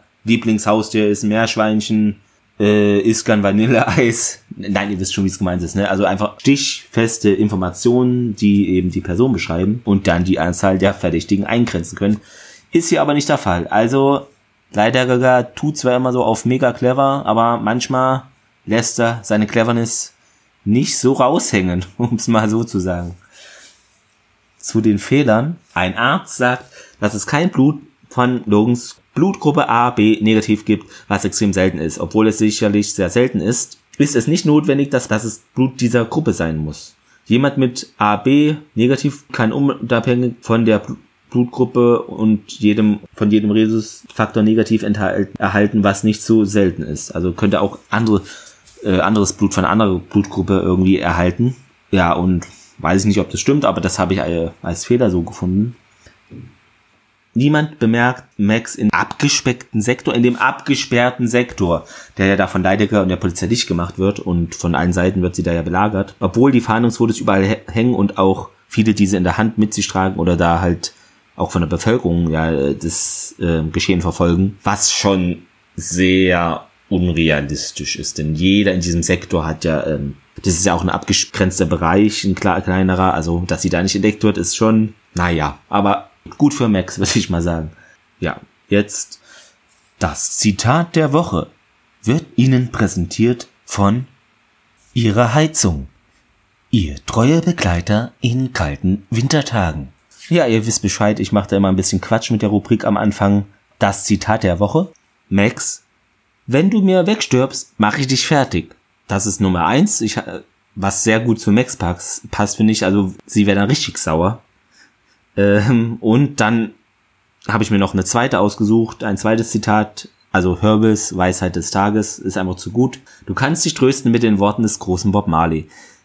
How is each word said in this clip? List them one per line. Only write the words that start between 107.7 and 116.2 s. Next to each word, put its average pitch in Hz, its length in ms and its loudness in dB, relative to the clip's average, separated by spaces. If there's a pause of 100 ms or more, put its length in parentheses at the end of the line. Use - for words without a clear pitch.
mach 104 200 2
ich 139 100 -2
dich 127 180 0
fertig.“ 135 500 0 (320)
Das 98 200 -2
ist 98 120 -4
Nummer 90 260 2
eins, 143 360 2
ich, 110 160 -4
äh, 87 240 -4 (320)
was 95 300 -2
sehr 113 160 4
gut 117 200 0
zu 110 120 0
Max 123 260 2
pass-, - 540 -6
passt, - 260 -2
finde 110 160 2
ich. 101 120 -2
Also, 95 280 2 (120)
sie 104 200 2
wäre 101 140 2
dann 101 100 0
richtig - 280 -2
sauer. 85 440 0 (960)
Ähm, 110 640 2
und 131 400 2